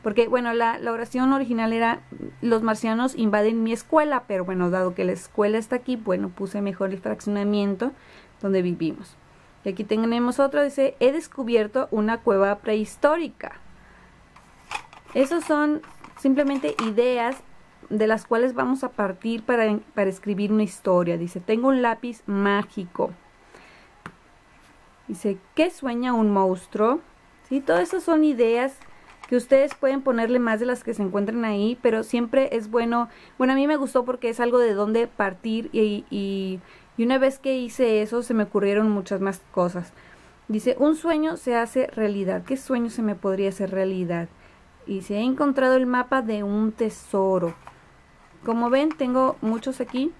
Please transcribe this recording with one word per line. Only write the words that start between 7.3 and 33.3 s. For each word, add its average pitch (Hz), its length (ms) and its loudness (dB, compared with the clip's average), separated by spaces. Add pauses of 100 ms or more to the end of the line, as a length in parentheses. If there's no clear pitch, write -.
donde 190 200 2
vivimos. 170 540 -4 (480)
Y 202 60 -4
aquí 202 160 -6
tenemos 240 560 0
otra, 277 200 2
dice, 277 380 0
"He 262 140 6
descubierto 226 800 -2
una 220 260 0
cueva 196 400 2
prehistórica". 240 960 -2 (1600)
Esos 269 320 2
son 302 360 0 (380)
simplemente 277 560 2 (100)
ideas 240 520 0 (520)
de 214 180 0
las 220 180 0
cuales 240 280 2
vamos 262 320 -2
a 247 60 -6
partir 220 520 -4
para, 220 340 2 (180)
para 196 140 2
escribir 202 440 -2
una 214 100 4
historia. 175 540 0
Dice, 175 240 -6
"Tengo 233 260 0
un 269 140 4
lápiz 233 440 -2
mágico". 202 840 -2 (2000)
Dice, 196 280 -4 (180)
"¿Qué 320 160 4
sueña 247 420 -4
un 220 180 4
monstruo?". 202 680 2 (480)
¿Sí? 269 100 0
Todas 339 300 2
esas 370 140 -4
son 311 200 4
ideas 247 540 2 (500)
que 247 80 0
ustedes 269 400 4
pueden 269 260 0
ponerle 247 380 2
más 226 220 0
de 240 60 -2
las 247 180 -4
que 226 80 -4
se 214 100 -4
encuentran 202 400 -2
ahí, 214 380 0
pero 220 220 2
siempre 240 520 0
es 214 160 -6
bueno, 233 380 0 (280)